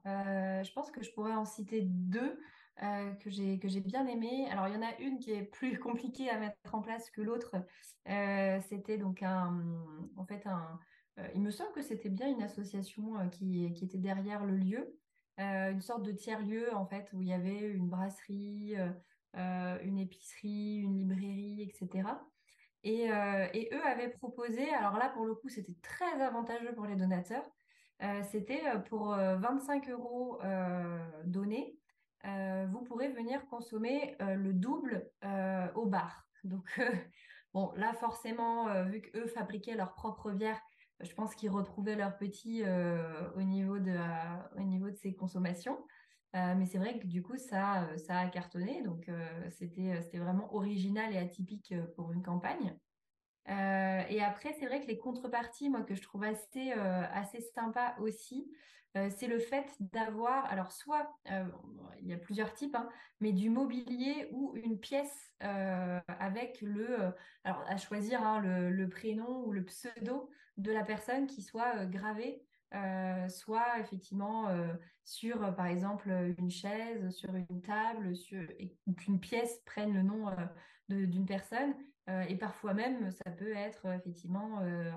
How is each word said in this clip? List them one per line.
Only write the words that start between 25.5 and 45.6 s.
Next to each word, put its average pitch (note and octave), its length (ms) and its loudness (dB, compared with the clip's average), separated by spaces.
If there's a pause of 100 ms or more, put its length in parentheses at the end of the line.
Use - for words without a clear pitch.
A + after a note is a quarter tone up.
très E4+ 400 0
avantageux A#3 540 0
pour G#3 100 -4
les G3+ 100 -2
donateurs, F#3 540 2 (540)
euh, G3+ 180 -2 (100)
c'était, A#3 360 -2
euh, A#3+ 100 2
pour, G#3 340 -2
euh, F#3+ 260 4
vingt-cinq C4+ 520 2
euros, B3 540 -4
euh, F3+ 560 0 (240)
donnés, G3+ 560 0 (460)
euh, F#3+ 440 0
vous A3 120 -2
pourrez B3 260 -2
venir B3+ 400 -2
consommer, A#3+ 760 -2
euh, G3 140 2
le F#3+ 180 2
double, A#3 560 2 (140)
euh, F#3+ 500 2
au A3 140 2
bar. F3 400 0 (160)
Donc, F#3 300 -4
<laughs> - 60 0
euh, B3 120 4 (640)
bon, G3 200 2
là, A3 180 2
forcément, A#3 760 0
euh, F#3+ 160 4
vu G3+ 180 0
qu'eux A3+ 240 -4
fabriquaient A3 500 -4
leur F#3 200 0
propre - 360 -4
bière, G#3+ 300 0 (380)
je F3 160 -10
pense G#3 180 -2
qu'ils G#3+ 160 -2
retrouvaient G3+ 460 0
leur G3 220 0
petit, A3+ 460 -2
euh, E3+ 720 4
au F#3+ 60 0
niveau F#3+ 380 4
de, F#3 100 4
euh, E3+ 680 0
au F#3+ 40 -2
niveau F#3+ 300 4
de G3 40 -8
ses G3 200 -2
consommations. F3+ 680 0 (520)